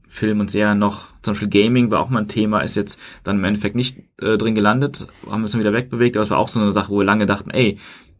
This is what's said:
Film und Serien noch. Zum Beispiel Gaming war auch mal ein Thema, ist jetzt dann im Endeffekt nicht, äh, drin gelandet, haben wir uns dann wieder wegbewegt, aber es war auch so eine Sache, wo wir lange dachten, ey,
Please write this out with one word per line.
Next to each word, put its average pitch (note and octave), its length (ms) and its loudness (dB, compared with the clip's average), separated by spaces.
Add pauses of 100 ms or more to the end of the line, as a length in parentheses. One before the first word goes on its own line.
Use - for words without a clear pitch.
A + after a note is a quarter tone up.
Film G#2+ 340 -2
und G2+ 100 -2
Serien G#2 280 2
noch. G2+ 300 -2 (140)
Zum A2+ 100 -4
Beispiel G#2 160 -4
Gaming A2+ 420 4
war F#2+ 100 2
auch G2 100 -4
mal A#2+ 100 0
ein G#2 80 -4
Thema, G#2+ 320 0
ist - 160 -4
jetzt - 240 -4 (240)
dann G2+ 140 0
im F#2+ 60 0
Endeffekt G#2 320 -2
nicht, B2 220 -2 (220)
äh, G#2+ 160 2
drin A2 180 -2
gelandet, A#2 520 0 (180)
haben G#2+ 160 -6
wir A2 40 -4
uns G#2 80 -6
dann A#2 80 0
wieder G#2 120 2
wegbewegt, A#2+ 440 0
aber G#2+ 80 0
es G#2 60 -4
war G#2 80 2
auch A2 100 0
so A#2 120 -2
eine G#2 120 2
Sache, G2+ 180 -2
wo G2+ 80 0
wir G2+ 60 4
lange G#2 200 4
dachten, G2+ 260 -2
ey, A2 280 0 (420)